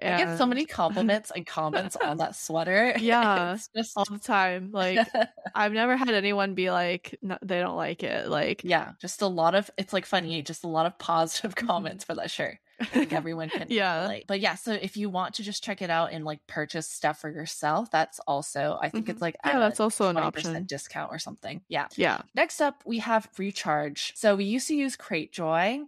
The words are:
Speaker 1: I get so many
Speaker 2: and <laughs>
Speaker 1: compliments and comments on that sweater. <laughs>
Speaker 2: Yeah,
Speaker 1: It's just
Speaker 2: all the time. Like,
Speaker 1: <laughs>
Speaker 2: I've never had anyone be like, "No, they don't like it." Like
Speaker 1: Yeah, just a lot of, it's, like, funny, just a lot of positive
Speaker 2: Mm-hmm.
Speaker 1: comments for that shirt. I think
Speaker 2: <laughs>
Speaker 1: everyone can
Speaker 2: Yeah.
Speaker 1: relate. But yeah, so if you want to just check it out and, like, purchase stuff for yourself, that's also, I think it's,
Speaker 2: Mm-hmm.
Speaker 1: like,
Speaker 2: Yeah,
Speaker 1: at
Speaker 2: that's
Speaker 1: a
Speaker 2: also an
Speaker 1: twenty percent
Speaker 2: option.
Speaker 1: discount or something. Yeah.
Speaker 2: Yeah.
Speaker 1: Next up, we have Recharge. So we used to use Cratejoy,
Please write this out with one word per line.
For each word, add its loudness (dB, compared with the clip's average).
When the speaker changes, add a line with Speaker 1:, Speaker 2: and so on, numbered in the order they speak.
Speaker 1:
I 2
get 2
so 4
many 2
Speaker 2:
and -6
<laughs> -
Speaker 1:
compliments 2
and -8
comments -2
on 0
that -2
sweater. 2
<laughs> 0
Speaker 2:
Yeah, 4
Speaker 1:
It's -8
just -4
Speaker 2:
all 2
the -8
time. 2
Like, 2
Speaker 1:
<laughs> 0
Speaker 2:
I've 2
never 4
had 2
anyone 2
be 2
like, 0
"No, -6
they 0
don't -2
like -4
it." -2
Like 0
Speaker 1:
Yeah, 2
just -8
a 4
lot 4
of, 2
it's, -6
like, 0
funny, -2
just -10
a -6
lot 2
of -6
positive 0
Speaker 2:
Mm-hmm. -4
Speaker 1:
comments -2
for -6
that -6
shirt. -4
I -4
think 0
Speaker 2:
<laughs> 0
Speaker 1:
everyone -6
can -6
Speaker 2:
Yeah. 2
Speaker 1:
relate. -4
But -2
yeah, 0
so -4
if -4
you -4
want -2
to -8
just -8
check -6
it -2
out 2
and, -6
like, -8
purchase -6
stuff -2
for -8
yourself, -2
that's 2
also, -2
I 0
think -4
it's, -4
Speaker 2:
Mm-hmm. -12
Speaker 1:
like, -2
Speaker 2:
Yeah, 4
Speaker 1:
at 4
Speaker 2:
that's 4
Speaker 1:
a 4
Speaker 2:
also 2
an 2
Speaker 1:
twenty 2
percent -4
Speaker 2:
option. -6
Speaker 1:
discount -8
or -8
something. -12
Yeah. -2
Speaker 2:
Yeah. 2
Speaker 1:
Next 0
up, 0
we -2
have 0
Recharge. -2
So 6
we 2
used 0
to 0
use 0
Cratejoy, 0